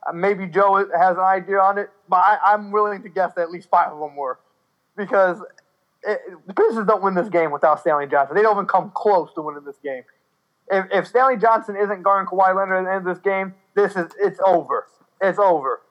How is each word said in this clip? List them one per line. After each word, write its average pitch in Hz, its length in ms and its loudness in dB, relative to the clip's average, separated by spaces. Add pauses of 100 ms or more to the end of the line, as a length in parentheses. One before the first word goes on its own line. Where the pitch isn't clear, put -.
Uh, 151 60 -6
maybe 190 340 -2
Joe 196 280 2 (220)
has 180 200 2
an 185 60 -2
idea 190 360 0
on 196 200 2
it, 202 100 -8 (180)
but 185 100 0
I, 190 280 4
I'm 208 260 0
willing 208 320 -2
to 208 60 -16
guess 175 240 -2
that 180 80 -4
at 165 100 -4
least 170 180 -14
five 175 220 2
of 151 80 -16
them 147 160 -12
were. 135 240 -8 (560)
Because 190 460 0 (640)
it, 208 180 -4 (260)
the 190 60 -14
Pistons 226 340 2
don't 196 160 2
win 196 100 0
this 190 140 0
game 170 240 0
without 147 300 2
Stanley 147 260 0
Johnson. 143 300 0
They 202 40 2
don't 220 140 4
even 196 120 -4
come 190 260 -2
close 180 400 0
to 160 80 -10
winning 147 240 -12
this 139 180 -16
game. 131 200 -8 (680)
If, 190 220 0
if 190 140 0
Stanley 262 280 2
Johnson 220 400 0
isn't 196 280 -4
guarding 196 240 2
Kawhi 185 280 2
Leonard 190 300 -2
at - 0 -
the 190 100 -2
end 185 120 -4
of 180 80 -2
this 175 60 -20
game, 190 340 -2 (200)
this 196 220 0
is, 170 200 -4
it's 196 280 -2
over. 147 420 0 (320)
It's 190 200 0
over. 151 520 0